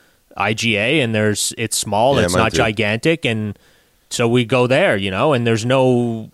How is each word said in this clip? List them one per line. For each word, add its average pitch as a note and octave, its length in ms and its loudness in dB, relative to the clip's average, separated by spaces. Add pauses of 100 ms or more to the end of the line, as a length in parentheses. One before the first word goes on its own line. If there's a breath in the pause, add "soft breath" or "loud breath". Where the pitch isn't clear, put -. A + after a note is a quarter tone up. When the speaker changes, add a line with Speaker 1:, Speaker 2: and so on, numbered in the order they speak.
(360 soft breath)
Speaker 1:
I G2+ 180 -2
G A2 220 -2
A, C3 240 0
and A2+ 140 -2
there's, G#2+ 440 0
it's A2+ 180 -4
small, A2+ 400 0
Speaker 2:
Yeah, A2 100 2
Speaker 1:
it's F2 80 -2
Speaker 2:
mine F2+ 100 2
Speaker 1:
not A2 80 0
Speaker 2:
too. - 60 -2
Speaker 1:
gigantic, A2+ 680 0
and G#2+ 340 -4 (520 soft breath)
so A#2+ 180 0
we B2 160 2
go B2 240 2
there, C#3+ 280 2
you G2 140 -2
know, B2 220 0
and A#2+ 140 0
there's A2+ 180 0
no A#2+ 680 2